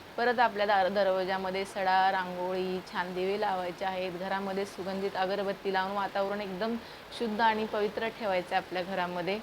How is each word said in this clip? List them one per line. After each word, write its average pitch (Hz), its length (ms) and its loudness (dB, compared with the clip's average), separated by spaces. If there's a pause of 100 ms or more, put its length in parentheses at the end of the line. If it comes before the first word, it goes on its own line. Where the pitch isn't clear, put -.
(160)
परत 240 220 2
आपल्या 208 280 4
दार-, 196 220 6
दरवाजामध्ये 190 760 2
सडा, 190 480 4
रांगोळी, 185 680 -2 (120)
छान 180 220 -4
दिवे 190 260 0
लावायचे 185 440 -2
आहेत, 185 280 -2
घरामध्ये 190 520 -2
सुगंधित 190 520 -4
अगरबत्ती 196 560 0
लावून 190 200 0
वातावरण 196 480 0
एकदम 208 360 -2 (420)
शुद्ध 214 220 0
आणि 220 260 4
पवित्र 214 420 0
ठेवायचं 190 460 0
आहे 185 120 2
आपल्या 185 160 -2
घरामध्ये. 180 600 -2